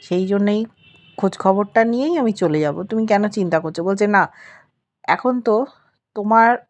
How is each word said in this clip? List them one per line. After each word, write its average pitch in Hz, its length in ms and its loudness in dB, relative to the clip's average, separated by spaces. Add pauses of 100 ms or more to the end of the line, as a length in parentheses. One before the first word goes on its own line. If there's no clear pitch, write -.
সেই 180 240 -2
জন্যেই 202 340 0 (580)
খোঁজ 196 200 -2
খবরটা 202 460 2
নিয়েই 254 340 -2
আমি 226 140 0
চলে 160 280 0
যাব, 151 240 -2
তুমি 220 220 -4
কেন 208 220 2
চিন্তা 175 320 -2
করছো?" 160 240 -8
বলছে, 196 220 0
"না, 202 160 2 (840)
এখন 247 340 0
তো 214 140 2 (600)
তোমার 226 340 2 (200)